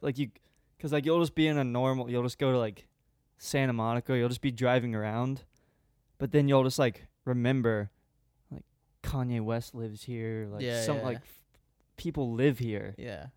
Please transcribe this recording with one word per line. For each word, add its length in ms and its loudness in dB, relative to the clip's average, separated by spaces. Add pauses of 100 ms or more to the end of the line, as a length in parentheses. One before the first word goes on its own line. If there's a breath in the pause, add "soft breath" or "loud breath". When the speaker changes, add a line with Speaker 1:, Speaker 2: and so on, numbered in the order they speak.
Speaker 1:
like, 160 -2
you, 120 -2 (480)
'cause, 140 -6
like, 140 2
you'll 140 6
just 140 0
be 120 4
in 100 2
a 80 2
normal, 460 0
you'll 120 0
just 160 -4
go 140 2
to, 60 4
like, 300 -4 (500)
Santa 340 0
Monica, 440 0
you'll 120 2
just 140 -6
be 100 0
driving 420 2
around, 500 -4 (720)
but 140 -4
then 140 6
you'll 180 6
just, 140 0
like, 280 0 (180)
remember, 640 0 (600)
like, 140 -14 (380)
Kanye 380 -2
West 340 -4
lives 300 -10
here, 480 -6
like, 100 -8
Speaker 2:
Yeah, 220 -2
Speaker 1:
some, 140 0
Speaker 2:
yeah. 40 -6
Speaker 1:
like, 160 -4
f-, 260 -20 (520)
people 360 -4
live 260 2
here. 380 -6
Speaker 2:
Yeah. 300 -12 (100)